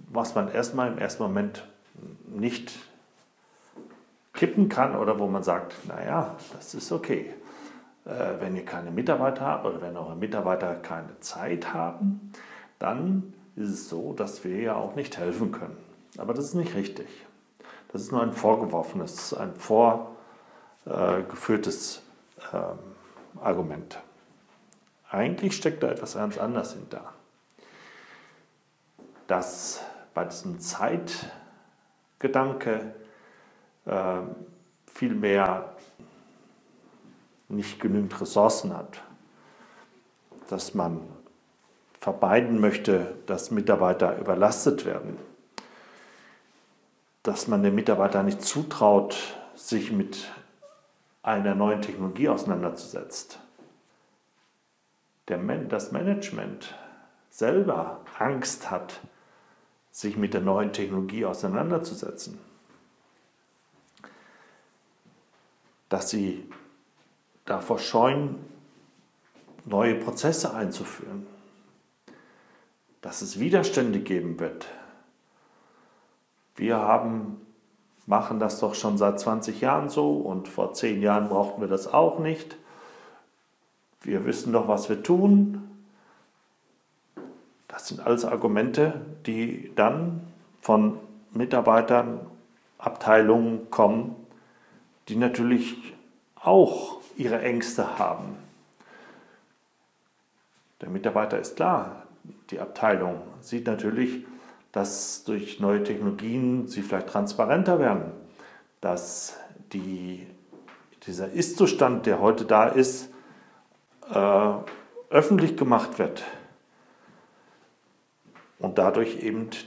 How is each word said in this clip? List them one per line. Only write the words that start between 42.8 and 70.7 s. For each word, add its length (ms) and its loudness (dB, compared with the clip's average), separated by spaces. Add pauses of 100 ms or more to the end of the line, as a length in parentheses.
dass 260 -4
Mitarbeiter 640 4
überlastet 680 2
werden. 320 -6 (2000)
Dass 240 -4
man 160 2
den 140 4
Mitarbeitern 500 2
nicht 160 -2
zutraut, 920 2 (180)
sich 380 -4
mit 400 -4 (880)
einer 320 0
neuen 280 2
Technologie 460 -2
auseinanderzusetzen. 1120 -4 (1900)
Der 100 -2
Man-, 300 -4
das 240 -4
Management 840 -4 (560)
selber 680 0 (180)
Angst 540 -2
hat, 280 -8 (920)
sich 240 -6
mit 180 0
der 60 2
neuen 320 2
Technologie 520 -4
auseinanderzusetzen. 1160 -4 (3500)
Dass 220 -2
sie 400 -4 (920)
davor 340 -2
scheuen, 640 2 (1200)
neue 320 2
Prozesse 580 -2
einzuführen. 720 -8 (1700)